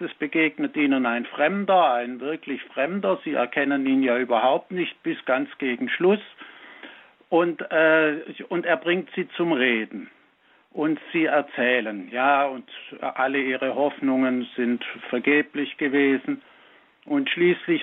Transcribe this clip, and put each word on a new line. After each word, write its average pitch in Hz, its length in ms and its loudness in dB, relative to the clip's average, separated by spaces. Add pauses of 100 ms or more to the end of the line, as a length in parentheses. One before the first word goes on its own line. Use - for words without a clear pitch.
Es - 140 -8
begegnet 151 600 -2
ihnen 139 320 2
ein 117 180 -2
Fremder, 175 680 2
ein 120 260 -4
wirklich 139 420 -8 (120)
Fremder. 185 500 -2
Sie 151 100 -6
erkennen 135 540 0
ihn 135 160 4
ja 123 160 2
überhaupt 127 520 2
nicht 180 300 -6
bis 165 240 -4
ganz 135 320 0
gegen 123 320 -4
Schluss. 196 300 2 (1080)
Und, 170 320 2 (100)
äh, 160 460 4 (320)
und 175 160 -2
er 170 120 2
bringt 170 380 -2
sie 180 140 -4
zum 170 240 0
Reden. 113 580 0 (640)
Und 156 260 -2 (120)
sie 160 140 0
erzählen, 123 840 0
ja, 139 340 2
und 131 240 -8 (320)
alle 135 380 -2
ihre 131 340 -2
Hoffnungen 131 800 0
sind 120 300 -2 (240)
vergeblich 143 680 0
gewesen. 139 640 0 (640)
Und 143 240 0
schließlich 170 540 2